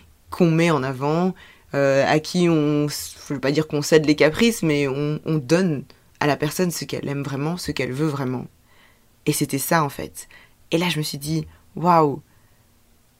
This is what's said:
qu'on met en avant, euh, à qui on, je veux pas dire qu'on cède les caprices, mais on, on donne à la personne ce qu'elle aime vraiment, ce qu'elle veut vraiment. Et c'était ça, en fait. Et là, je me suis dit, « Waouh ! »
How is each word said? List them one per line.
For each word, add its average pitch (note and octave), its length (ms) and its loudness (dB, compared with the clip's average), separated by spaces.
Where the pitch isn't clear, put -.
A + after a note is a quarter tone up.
qu'on E3+ 220 2
met E3 220 4
en C#3 100 2
avant, D3 520 0
euh, C#3 340 2
à D3+ 120 2
qui F3 300 0
on, D3 400 2
je - 460 -10
veux C3+ 60 -6
pas C3+ 120 0
dire D3+ 160 0
qu'on D3 120 -2
cède D#3 240 4
les D3 120 2
caprices, D#3 460 2
mais C#3+ 260 2
on, D3 360 -4
on D#3 120 0
donne D#3 480 0
à - 80 -2
la C#3 100 2
personne E3 360 -2
ce - 120 -8
qu'elle C#3 240 -8
aime C#3 140 -6
vraiment, C#3 340 -4
ce D#3+ 140 -8
qu'elle B2+ 220 -4
veut D3+ 160 -2
vraiment. C3 400 -4
Et D3+ 80 2
c'était D3 260 -2
ça, E3 260 0
en C#3 40 -2
fait. - 400 -12
Et E3 60 2
là, F3 100 0
je D#3 100 -4
me D3+ 60 -2
suis D3+ 140 -8
dit, « D3+ 280 -6
Waouh ! » D#3 460 2